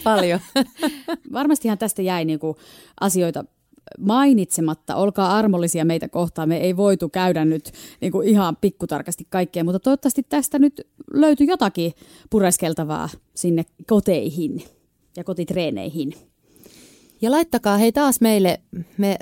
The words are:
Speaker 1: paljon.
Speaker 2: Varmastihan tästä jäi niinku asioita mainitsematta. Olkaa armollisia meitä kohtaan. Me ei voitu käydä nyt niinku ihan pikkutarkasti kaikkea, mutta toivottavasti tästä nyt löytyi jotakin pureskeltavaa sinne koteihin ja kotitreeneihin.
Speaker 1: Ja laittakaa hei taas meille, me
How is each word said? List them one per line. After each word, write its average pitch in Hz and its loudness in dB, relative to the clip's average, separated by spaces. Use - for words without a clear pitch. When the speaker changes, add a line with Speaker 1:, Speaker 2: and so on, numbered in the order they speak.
Speaker 1:
paljon. 185 2
Speaker 2:
Varmastihan 269 0
tästä 208 -4
jäi 180 -2
niinku 156 -4
asioita 180 -2
mainitsematta. 202 0
Olkaa 196 0
armollisia 170 0
meitä 165 -2
kohtaan. 165 -4
Me 165 2
ei 180 0
voitu 190 2
käydä 180 0
nyt 160 -2
niinku 185 -2
ihan 202 2
pikkutarkasti - -4
kaikkea, 180 -2
mutta 180 -2
toivottavasti 269 0
tästä 285 -2
nyt 285 2
löytyi 294 4
jotakin 196 0
pureskeltavaa 160 0
sinne 170 0
koteihin 170 0
ja 175 -12
kotitreeneihin. 160 -4
Speaker 1:
Ja 220 0
laittakaa 254 2
hei 226 4
taas 285 2
meille, 208 4
me 196 0